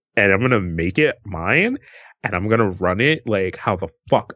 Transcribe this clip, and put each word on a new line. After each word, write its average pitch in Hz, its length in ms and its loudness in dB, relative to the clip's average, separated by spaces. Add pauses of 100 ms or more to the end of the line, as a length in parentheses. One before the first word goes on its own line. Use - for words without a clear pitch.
(160)
and 101 160 4
I'm 98 100 2
gonna 123 200 2
make 85 360 -2
it 151 280 0
mine, 123 520 -2 (460)
and 101 100 -4
I'm 95 140 -2
gonna 110 220 2
run 90 320 -2
it, 156 260 0
like, 95 300 -2
how 107 180 -2
the - 140 -8 (200)
fuck - 260 0